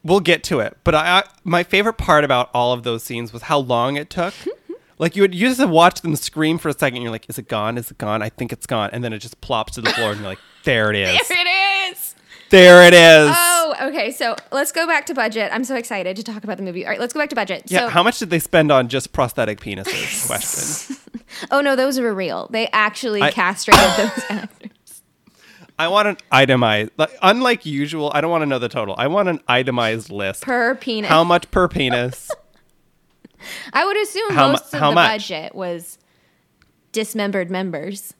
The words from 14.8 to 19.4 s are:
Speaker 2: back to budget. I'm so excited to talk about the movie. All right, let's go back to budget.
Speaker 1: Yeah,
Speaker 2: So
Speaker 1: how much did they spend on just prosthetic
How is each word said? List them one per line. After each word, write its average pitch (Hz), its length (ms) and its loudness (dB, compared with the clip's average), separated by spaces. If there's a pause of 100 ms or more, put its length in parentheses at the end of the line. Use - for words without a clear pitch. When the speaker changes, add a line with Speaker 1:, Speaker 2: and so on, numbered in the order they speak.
Speaker 2:
back 302 180 -2
to 277 100 -10
budget. 220 380 -4
I'm 247 120 -4
so 262 120 -6
excited 190 400 -6
to 220 60 -12
talk 208 220 -12
about 202 120 -8
the 202 60 -12
movie. 180 240 -10
All - 60 -8
right, - 60 -6
let's 240 140 -6
go 302 80 -6
back 294 80 -2
to 254 80 -8
budget. 196 300 -6
Speaker 1:
Yeah, 180 140 0
Speaker 2:
So 240 80 -4
Speaker 1:
how 175 140 2
much 214 180 0
did 190 100 -8
they 170 80 0
spend 156 340 2
on 127 160 4
just 127 240 -6
prosthetic 113 480 -4